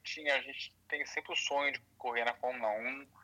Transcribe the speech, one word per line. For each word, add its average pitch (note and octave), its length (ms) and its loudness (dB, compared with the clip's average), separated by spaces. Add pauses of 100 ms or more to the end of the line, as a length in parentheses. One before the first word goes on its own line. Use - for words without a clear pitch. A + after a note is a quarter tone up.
tinha, D3 320 0
a C3 60 2
gente - 300 -8 (160)
tem D3 200 -2
sempre - 260 -4
o - 20 2
sonho C#3+ 380 2
de C3+ 80 -6 (160)
correr A#2 260 0
na A#2+ 120 4
Fórmula B2 340 0
um. B2 380 -2 (160)